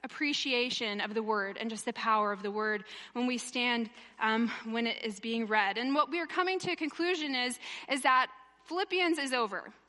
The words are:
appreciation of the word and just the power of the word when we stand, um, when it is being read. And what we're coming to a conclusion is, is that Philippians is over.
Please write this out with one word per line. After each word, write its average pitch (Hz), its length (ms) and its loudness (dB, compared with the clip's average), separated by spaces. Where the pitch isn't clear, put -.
appreciation 247 1000 0
of 208 100 -4
the 226 100 0
word 208 380 0
and 226 80 -2
just 220 160 -6
the 240 80 -4
power 214 400 2
of 196 100 -6
the 202 80 -2
word 214 340 -2
when 247 140 0
we 254 100 2
stand, 240 540 0
um, 220 320 2
when 226 220 -2
it - 180 -4
is 208 160 -6
being 226 260 -2
read. 202 300 2
And 254 180 0
what 294 140 4
we're 330 180 -2
coming 370 340 2
to 359 120 -2
a 320 40 -2
conclusion 320 580 -2
is, 247 240 0
is 269 100 0
that 262 280 6
Philippians 349 540 2
is 277 160 -2
over. 214 400 -2